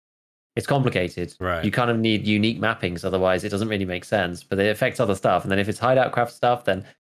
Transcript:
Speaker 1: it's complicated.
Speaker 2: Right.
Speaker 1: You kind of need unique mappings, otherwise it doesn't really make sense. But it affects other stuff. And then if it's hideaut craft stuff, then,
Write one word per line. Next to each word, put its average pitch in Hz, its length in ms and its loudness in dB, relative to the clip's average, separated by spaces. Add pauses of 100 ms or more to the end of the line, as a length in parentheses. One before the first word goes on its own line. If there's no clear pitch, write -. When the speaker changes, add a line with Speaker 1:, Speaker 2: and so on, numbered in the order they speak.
(560)
Speaker 1:
it's 113 120 -4
complicated. 92 720 -2
Speaker 2:
Right. 87 260 -2
Speaker 1:
You 104 60 0
kind 120 180 2
of 117 80 2
need 113 300 0
unique 107 320 2
mappings, 95 440 -2
otherwise 92 400 2
it 98 60 -4
doesn't 101 200 -2
really 101 160 -2
make 90 200 -6
sense. 90 380 -2
But 95 160 -4
it 101 100 4
affects 113 300 0
other 101 160 2
stuff. 95 260 2
And 98 100 -4
then 98 60 2
if 101 100 0
it's 104 120 -4
hideaut 127 320 2
craft 120 220 0
stuff, - 300 0
then, 95 220 0 (260)